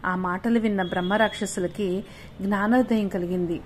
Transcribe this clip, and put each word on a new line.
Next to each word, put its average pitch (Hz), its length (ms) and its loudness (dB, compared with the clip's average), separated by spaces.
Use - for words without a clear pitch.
ఆ 185 100 0
మాటలు 185 420 0
విన్న 208 240 2
బ్రహ్మరాక్షసులకి 190 1200 0
జ్ఞానోదయం 208 680 2
కలిగింది. 175 580 -2